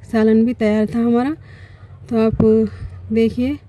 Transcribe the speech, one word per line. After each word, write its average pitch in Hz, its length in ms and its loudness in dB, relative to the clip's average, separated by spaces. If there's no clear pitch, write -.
सालन 220 340 4
भी 247 80 -2
तैयार 214 320 0
था 233 140 -4
हमारा। 240 360 0
तो 226 100 0
आप 220 500 2
देखिए 240 440 0